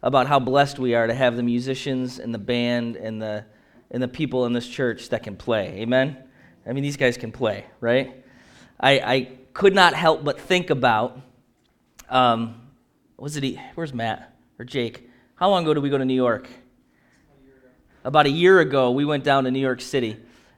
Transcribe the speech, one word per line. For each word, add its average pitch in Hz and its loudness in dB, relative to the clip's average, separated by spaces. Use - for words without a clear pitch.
about 131 2
how 143 2
blessed 139 0
we 123 0
are 117 2
to 113 -2
have 123 0
the 120 -4
musicians 127 -4
and 117 -10
the 110 -8
band 120 -4
and 110 -10
the, 107 -8
and 123 -4
the 127 -2
people 127 -2
in 120 -2
this 120 -4
church - -6
that 117 -4
can 101 -14
play. 98 -4
Amen? 131 0
I 113 -8
mean, 139 -4
these 143 -6
guys 123 0
can 110 -12
play, 104 -4
right? 120 -2
I, 135 4
I 127 -2
could 190 6
not 180 6
help 160 0
but 143 -4
think 180 -2
about, 127 0
um, 117 2
was 147 -12
it, 131 -6
where's 160 -10
Matt 113 -8
or 117 -16
Jake? 123 -8
How 185 0
long 185 2
ago 151 2
did 147 -2
we 143 -2
go 139 4
to 131 0
New 131 2
York? 123 0
About 147 4
a 143 2
year 180 6
ago, 131 2
we 143 0
went 147 -2
down 135 2
to 127 -2
New 131 -2
York 131 -2
City, 117 -4